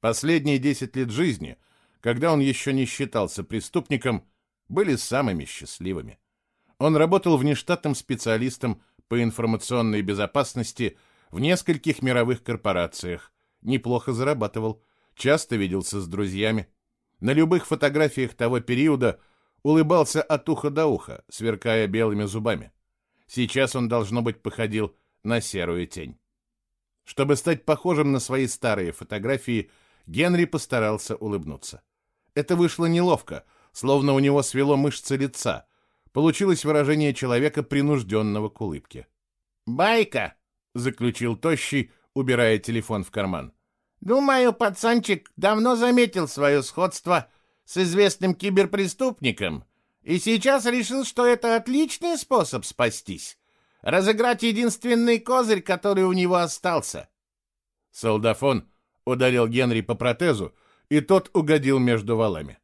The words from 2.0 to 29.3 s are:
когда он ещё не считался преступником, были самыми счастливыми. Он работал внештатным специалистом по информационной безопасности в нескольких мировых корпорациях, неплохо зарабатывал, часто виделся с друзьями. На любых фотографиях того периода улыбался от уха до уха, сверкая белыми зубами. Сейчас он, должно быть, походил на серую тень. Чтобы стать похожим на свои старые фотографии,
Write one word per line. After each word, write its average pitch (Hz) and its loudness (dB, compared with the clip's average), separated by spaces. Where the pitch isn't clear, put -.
когда 120 0
он 151 4
ещё 139 0
не 135 0
считался 110 -4
преступником, 120 -4
были 180 0
самыми 113 -2
счастливыми. 87 -10
Он 156 2
работал 170 4
внештатным 147 0
специалистом 117 -2
по 120 0
информационной 113 0
безопасности 104 -4
в 87 -6
нескольких 156 0
мировых 123 0
корпорациях, 90 -4
неплохо 123 -2
зарабатывал, 113 -4
часто 143 0
виделся 98 -2
с 92 -8
друзьями. 101 -2
На 113 0
любых 160 2
фотографиях 143 0
того 120 -2
периода 127 0
улыбался 156 2
от 151 -2
уха 147 -2
до 156 0
уха, - -4
сверкая 110 -2
белыми 104 0
зубами. 104 -4
Сейчас 123 0
он, 123 -2
должно 117 0
быть, 113 -4
походил 107 -4
на 113 0
серую 87 -4
тень. - -16
Чтобы 139 0
стать 147 -2
похожим 151 0
на 135 0
свои 131 -2
старые 101 -2
фотографии, 113 -4